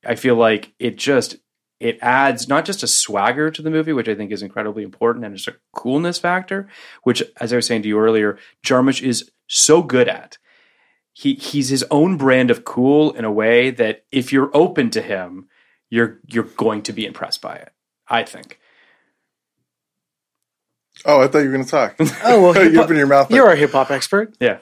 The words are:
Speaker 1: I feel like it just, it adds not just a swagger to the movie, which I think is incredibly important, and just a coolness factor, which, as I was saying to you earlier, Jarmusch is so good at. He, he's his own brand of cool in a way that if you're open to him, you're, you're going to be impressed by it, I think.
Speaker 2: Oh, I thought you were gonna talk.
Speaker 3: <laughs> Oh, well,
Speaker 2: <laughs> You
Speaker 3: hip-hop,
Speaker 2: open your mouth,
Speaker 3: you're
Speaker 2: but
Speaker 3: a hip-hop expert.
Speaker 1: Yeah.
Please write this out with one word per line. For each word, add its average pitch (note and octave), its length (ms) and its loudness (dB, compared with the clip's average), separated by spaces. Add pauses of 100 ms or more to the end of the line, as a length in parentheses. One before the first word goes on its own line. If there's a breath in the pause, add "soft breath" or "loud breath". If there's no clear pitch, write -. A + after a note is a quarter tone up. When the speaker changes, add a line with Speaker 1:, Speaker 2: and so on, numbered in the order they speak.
Speaker 1:
I A#2 80 -4
feel B2 220 0
like A2 420 0
it A#2 180 -6
just, C#3 400 -2 (440)
it A#2 200 -6
adds B2 480 -2
not D3+ 160 -2
just - 200 -8
a - 20 -6
swagger A#2+ 640 -2
to D#3 100 -16
the D#3+ 100 -6
movie, D#3+ 220 -2
which A#2 160 -4
I G#2+ 60 -4
think G2+ 160 -10
is G2+ 120 -10
incredibly G#2 420 -10
important, A#2 400 -4
and G2+ 120 -14
just F#2+ 120 -12
a - 80 -16 (180)
coolness E3 440 -4
factor, F#3 500 -6 (340 loud breath)
which, B2 200 0 (180)
as A2+ 120 -6
I B2 40 0
was A#2 100 -2
saying A2+ 160 -4
to G#2+ 60 -6
you G#2 100 0
earlier, G#2+ 400 0 (260 soft breath)
Jarmusch C3 380 0
is C3 280 -4 (180)
so E3 340 4
good A#3+ 260 2
at. - 300 -12 (760)
He, C#3 220 -4
he's C#3 340 -6
his C3 220 -2
own E3 260 2
brand C3 340 2
of A#2 140 -2
cool C#3+ 480 2
in A#2+ 120 -10
a G#2+ 80 -4
way A#2 400 2
that A2+ 400 -4
if B2 200 -4
you're C3+ 240 0
open D#3 340 2
to A2 120 -4
him, F#2 460 -10 (420)
you're, A2+ 360 -2
you're A#2 180 -4
going G#2+ 380 -4
to G#2+ 100 -10
be G#2 140 -8
impressed - 340 -12
by - 160 -14
it, - 160 -20 (360)
I A#2 160 -2
think. - 340 -20 (2500)
Speaker 2:
Oh, C#3+ 160 4
I B2+ 80 4
thought D3+ 120 2
you C#3+ 60 0
were C3 60 -2
gonna C3+ 120 -2
talk. C3 320 -2
Speaker 3:
<laughs> D#3 280 -4
Oh, A3+ 180 6
well, F3 120 6
Speaker 2:
<laughs> F#3+ 100 6
You E3 60 6
Speaker 3:
hip-hop, - 140 6
Speaker 2:
open D#3+ 120 0
your C#3+ 100 2
mouth, C#3 240 4
Speaker 3:
you're C4 160 6
Speaker 2:
but F3+ 80 8
Speaker 3:
a - 20 2
hip-hop C#3+ 340 0
expert. G3+ 500 -2
Speaker 1:
Yeah. A2+ 220 0